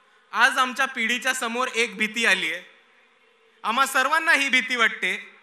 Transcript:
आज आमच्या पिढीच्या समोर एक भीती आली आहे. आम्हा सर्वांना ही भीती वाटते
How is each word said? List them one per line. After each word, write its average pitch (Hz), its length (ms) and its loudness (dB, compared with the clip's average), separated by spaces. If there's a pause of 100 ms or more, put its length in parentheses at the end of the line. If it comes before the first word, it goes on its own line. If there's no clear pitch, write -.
(320)
आज 254 260 2
आमच्या 254 280 0
पिढीच्या 247 480 -2
समोर 247 340 -4
एक 226 300 -4
भीती 220 280 -2
आली 180 280 2
आहे. 180 100 -10 (1000)
आम्हा 240 220 2
सर्वांना 311 480 2
ही 277 160 2
भीती 247 260 0
वाटते 202 400 2 (280)